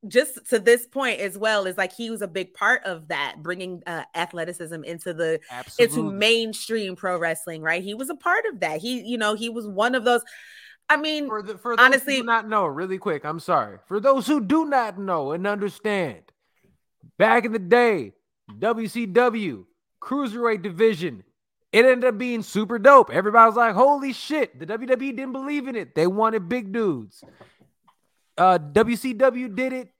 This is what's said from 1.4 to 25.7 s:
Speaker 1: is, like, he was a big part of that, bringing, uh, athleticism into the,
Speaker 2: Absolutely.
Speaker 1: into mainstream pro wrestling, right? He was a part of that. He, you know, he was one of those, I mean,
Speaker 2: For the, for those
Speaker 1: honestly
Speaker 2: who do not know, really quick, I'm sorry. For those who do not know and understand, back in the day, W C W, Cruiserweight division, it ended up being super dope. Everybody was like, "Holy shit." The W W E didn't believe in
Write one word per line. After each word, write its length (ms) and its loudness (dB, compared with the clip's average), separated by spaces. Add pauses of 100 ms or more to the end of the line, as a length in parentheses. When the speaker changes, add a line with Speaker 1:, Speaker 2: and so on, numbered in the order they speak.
Speaker 1:
is, 100 -6
like, 160 -4
he 180 -10
was 120 -8
a 60 -8
big 260 -8
part 300 0
of 240 -10
that, 340 -6
bringing, 460 -8
uh, 160 -8 (100)
athleticism 720 -8
into 280 -10
the, 280 -2 (100)
Speaker 2:
Absolutely. 480 0
Speaker 1:
into 140 -4
mainstream 840 -2
pro 240 -4
wrestling, 420 -6
right? 220 -2
He 120 -8
was 140 -8
a 60 -6
part 320 0
of 140 -6
that. 200 -4
He, 200 -6
you 180 -6
know, 160 0
he 140 -8
was 180 -8
one 300 -2
of 80 -4
those, 160 4 (680)
I 80 4
mean, 300 -4
Speaker 2:
For 160 -6
the, 160 -12
for 180 -4
those 80 6
Speaker 1:
honestly 320 2
Speaker 2:
who 60 -2
do 40 -6
not 220 0
know, 180 0
really 320 -4
quick, 260 -6
I'm 160 -6
sorry. 380 -2 (100)
For 100 -4
those 300 2
who 120 2
do 260 2
not 300 -2
know 360 -4
and 120 -6
understand, 760 -4 (960)
back 260 4
in 60 -2
the 80 -2
day, 540 4 (480)
W 260 -2
C 200 -6
W, 600 0 (340)
Cruiserweight 640 -2
division, 600 0 (480)
it 120 6
ended 200 4
up 140 0
being 240 -4
super 360 -4
dope. 320 10
Everybody 380 6
was 80 2
like, 180 4
"Holy 380 4
shit." 480 -4
The 60 -12
W 200 -8
W 240 0
E 20 -8
didn't 200 -8
believe 340 -6
in 80 -8